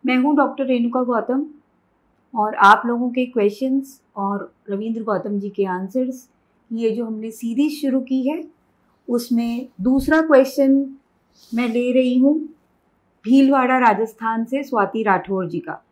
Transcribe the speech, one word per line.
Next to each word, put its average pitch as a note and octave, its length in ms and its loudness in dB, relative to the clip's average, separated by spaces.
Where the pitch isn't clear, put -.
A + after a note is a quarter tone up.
मैं B3+ 100 0
हूँ C#4 200 2
डॉक्टर C4+ 280 0
रेणुका B3 380 -2
गौतम B3 440 -2
और G#3+ 200 -2
आप G#3+ 320 6
लोगों A#3+ 240 -2
के B3+ 160 -2
क्वेश्चंस B3 760 -2
और G3+ 380 -6
रविंद्र A3 320 -6
गौतम G3+ 380 -4
जी G3+ 100 -8
के G3+ 140 -2
आंसर्स, F#3+ 640 -4
ये A3+ 180 -2
जो A3+ 160 -4
हमने A3 240 -8
सीरीज B3+ 520 -4
शुरू C4 180 0
की C4 280 -2
है, D#4+ 160 -6
उसमें A#3 600 -2
दूसरा C4+ 420 2
क्वेश्चन C4+ 680 4
मैं A#3+ 140 -2
ले B3 240 0
रही B3+ 260 2
हूँ D4+ 300 2
भीलवाड़ा, C4 540 4
राजस्थान A3+ 680 0
से C4 180 -4
स्वाति A3 400 -2
राठौर F#3+ 460 -2
जी E3 120 -6
का। - 320 -14